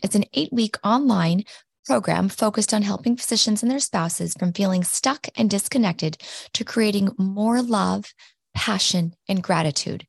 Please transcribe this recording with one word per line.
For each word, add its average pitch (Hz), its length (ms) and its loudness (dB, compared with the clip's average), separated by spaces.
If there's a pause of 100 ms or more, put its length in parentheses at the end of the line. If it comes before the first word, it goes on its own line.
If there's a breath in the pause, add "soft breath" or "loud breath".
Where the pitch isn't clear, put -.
is 190 120 -2
an 208 100 4 (100)
eight-week 240 500 -2
online 208 600 2 (400 loud breath)
program 196 440 2
focused 214 440 0
on 214 100 2
helping 202 340 0
physicians 214 440 0
and 233 100 2
their 269 100 0
spouses 170 580 -2
from 180 140 0
feeling 185 320 2
stuck - 420 -2 (100)
and 220 140 2
disconnected 190 680 0 (360 loud breath)
to - 120 -4
creating 202 440 2 (100)
more 208 420 2
love, 202 540 0 (400 soft breath)
passion, 185 600 0 (140)
and 190 140 0
gratitude. - 680 -2